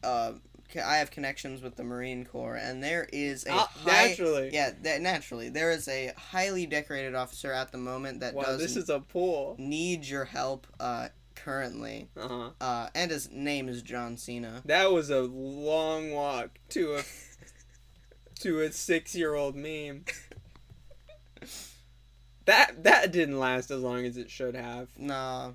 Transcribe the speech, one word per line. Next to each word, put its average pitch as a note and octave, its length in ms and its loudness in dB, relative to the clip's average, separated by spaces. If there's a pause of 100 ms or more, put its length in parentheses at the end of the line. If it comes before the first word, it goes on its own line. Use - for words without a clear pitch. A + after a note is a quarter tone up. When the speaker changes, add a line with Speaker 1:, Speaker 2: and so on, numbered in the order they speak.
Speaker 1:
uh, A#2 300 0 (380)
c-, E3 80 -8
I C#3+ 180 2
have D3 140 2
connections C3+ 500 -6
with B2+ 140 -10
the B2 80 -10
Marine B2 420 -6
Corps, A#2+ 300 -6
and B2 260 -6
there D#3+ 300 -2
is C#3+ 360 -4
a C3+ 40 -2
Speaker 2:
Ah, G3+ 200 4 (120)
Speaker 1:
high G3 260 8
Speaker 2:
naturally. D#3 440 2
Speaker 1:
Yeah, C#3 180 4
th-, D3+ 300 -2
naturally. C#3 480 -2
There D#3 220 2
is D#3 180 0
a C3 260 -2
highly F#3 520 0
decorated C#3+ 480 -2
officer B2+ 360 -4
at C3 200 -2
the C3 80 -10
moment B2+ 420 -6
that B2+ 140 -4
Speaker 2:
Wow, C#3 80 -2
Speaker 1:
does C3 160 0
Speaker 2:
this D#3+ 180 -2
is F3+ 120 -4
a D3 100 2
pool. D#3+ 600 0
Speaker 1:
need D#3 460 -2
your C#3 200 -4
help, C3 420 -4 (120)
uh, B2 300 -4 (260)
currently. A#2 800 -6
Speaker 2:
Uh-huh. B2 360 -8 (100)
Speaker 1:
Uh, A#2+ 340 -2
and E3+ 160 0
his D3 180 -4
name C#3+ 380 -2
is A#2+ 140 -6
John A#2 340 -6
Cena. A#2+ 480 -8
Speaker 2:
That F#3 300 6
was D#3 160 4
a C3+ 140 4
long D3+ 880 -2
walk C#3+ 400 -2 (180)
to D3+ 260 0
a, C#3+ 80 -2 (680)
Speaker 1:
<laughs> - 680 -20
Speaker 2:
to D#3+ 220 2
a D#3 100 2
six-year-old D3+ 880 0
meme. D3 520 -8
Speaker 1:
<laughs> - 60 -6 (2250)
Speaker 2:
That, - 380 8
that G3+ 280 10
didn't D#3 280 2
last B2+ 320 2
as C3+ 100 -4
long B2 240 0
as B2 120 -4
it A#2 120 -10
should B2+ 260 -4
have. B2 340 -8 (100)
Speaker 1:
Nah. C3 560 -4